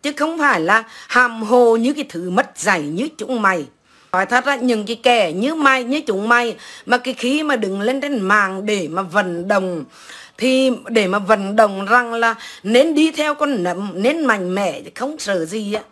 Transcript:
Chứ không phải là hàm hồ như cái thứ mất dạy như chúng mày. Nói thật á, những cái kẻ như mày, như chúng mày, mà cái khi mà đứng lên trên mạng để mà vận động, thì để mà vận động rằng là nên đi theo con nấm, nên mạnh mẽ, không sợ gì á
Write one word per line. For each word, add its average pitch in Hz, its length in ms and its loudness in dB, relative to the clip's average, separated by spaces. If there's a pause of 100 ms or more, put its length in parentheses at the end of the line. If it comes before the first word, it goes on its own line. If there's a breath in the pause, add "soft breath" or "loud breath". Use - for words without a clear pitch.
Chứ 294 140 -4
không 320 220 -2
phải 269 220 2
là 208 240 2 (240 loud breath)
hàm 233 340 2
hồ 233 340 6
như 233 160 2
cái 294 160 -4
thứ 175 220 -8
mất - 280 0
dạy 185 240 0
như 170 260 -4 (100)
chúng 247 240 -4
mày. 180 240 0 (460 soft breath)
Nói 190 140 0
thật 247 180 0
á, 277 120 0
những 226 300 0
cái 226 160 -6
kẻ 220 300 4
như 233 220 -2
mày, 262 300 2
như 277 160 -2
chúng 214 280 -4
mày, 240 280 2 (300 loud breath)
mà 240 120 2
cái 254 160 -6
khi 277 280 -2
mà 294 140 0
đứng 196 240 -4
lên 254 200 -2
trên 285 200 -4
mạng 196 460 0
để 196 240 -2
mà 180 120 -4
vận 180 460 -2
động, 185 360 -2 (540 loud breath)
thì 262 320 2 (180)
để 220 180 2
mà 196 120 0
vận 202 380 0
động 196 300 2
rằng 233 280 2
là 233 200 0 (280 loud breath)
nên 262 320 4
đi 302 180 4
theo 302 220 -2
con 285 280 -2
nấm, 180 320 -4
nên 285 300 0
mạnh 196 300 0
mẽ, 185 260 -2 (140)
không 294 240 -8
sợ 190 260 -2
gì 202 300 -6
á 208 180 -6